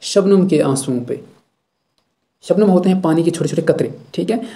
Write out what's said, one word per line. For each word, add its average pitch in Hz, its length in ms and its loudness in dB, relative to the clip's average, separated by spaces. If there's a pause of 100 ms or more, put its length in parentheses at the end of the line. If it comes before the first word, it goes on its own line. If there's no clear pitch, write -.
शबनम 196 460 2
के 151 120 2
आंसुओं 135 400 -2
पे। - 380 -12 (1040)
शबनम 196 260 2
होते 180 200 4
हैं 185 120 0
पानी 165 220 2
के 165 80 0
छोटे - 180 -2
छोटे - 120 -4
कतरे, - 320 0 (200)
ठीक 175 160 -6
है, 240 120 -4 (140)